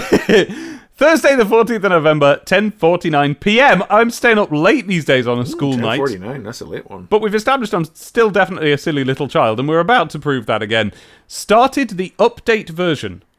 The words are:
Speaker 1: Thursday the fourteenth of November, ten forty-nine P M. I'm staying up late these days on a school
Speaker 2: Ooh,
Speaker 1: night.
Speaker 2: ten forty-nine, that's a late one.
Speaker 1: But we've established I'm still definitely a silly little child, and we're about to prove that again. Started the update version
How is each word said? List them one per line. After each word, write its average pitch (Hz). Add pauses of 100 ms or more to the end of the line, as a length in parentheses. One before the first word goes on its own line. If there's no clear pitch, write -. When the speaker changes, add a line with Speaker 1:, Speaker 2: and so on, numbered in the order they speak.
(960)
Speaker 1:
Thursday 294
the 233
fourteenth 220
of 196
November, 151
ten 202
forty-nine 156
P 214
M. 262
I'm 233
staying 233
up 196
late 180
these 175
days 127
on 120
a 120
school 143
Speaker 2:
Ooh, -
Speaker 1:
night. 117
Speaker 2:
ten 139
forty-nine, 110
that's 104
a -
late 85
one. 92
Speaker 1:
But 214
we've 214
established 226
I'm 165
still -
definitely 175
a 139
silly 143
little 131
child, 120
and 143
we're 160
about 170
to 160
prove 135
that 110
again. 107 (360)
Started 254
the 180
update 220
version 156 (160)